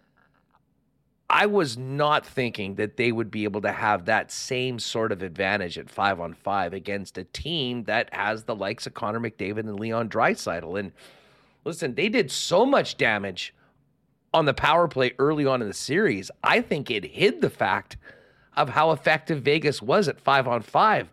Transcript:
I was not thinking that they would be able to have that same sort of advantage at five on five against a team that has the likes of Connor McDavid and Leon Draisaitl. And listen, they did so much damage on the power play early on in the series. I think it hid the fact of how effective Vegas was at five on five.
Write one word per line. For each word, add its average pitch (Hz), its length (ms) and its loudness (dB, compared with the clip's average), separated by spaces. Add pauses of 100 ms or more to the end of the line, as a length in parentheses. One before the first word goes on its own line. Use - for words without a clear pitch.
(1300)
I 160 160 4
was 175 320 2
not 147 480 0
thinking 104 500 -4
that 110 220 -4
they 120 140 2
would 113 200 -2
be 107 140 -2
able 104 160 -2
to 101 100 0
have 101 340 0
that 104 260 0
same 127 480 -4
sort 113 340 -2
of 92 80 -6
advantage 95 560 -4
at - 120 -12
five 98 300 0
on 85 140 -8
five 95 400 -4
against 98 440 -8
a 92 60 -8
team 123 600 -6
that 110 280 -2
has 104 300 -4
the 117 120 -6
likes 101 300 -6
of - 80 -12
Connor 110 280 -4
McDavid 107 380 -6
and 107 200 -6
Leon 113 300 -2
Draisaitl. 98 680 -2
And 101 140 -6 (720)
listen, 156 320 -6
they 185 140 0
did 214 220 0
so 190 340 2
much 269 320 2
damage 101 560 -2 (800)
on 160 120 6
the 135 80 4
power 156 360 4
play 127 300 2
early 147 260 2
on 131 160 2
in 104 80 -4
the - 40 -8
series. 139 580 0 (120)
I 196 180 4
think 180 300 -4
it 104 140 -4
hid 220 340 0
the 180 100 2
fact - 460 -2 (600)
of 143 120 2
how 151 220 4
effective 156 500 0
Vegas 151 400 2
was 156 280 2
at - 100 -4
five 135 300 4
on 120 120 0
five. 165 520 2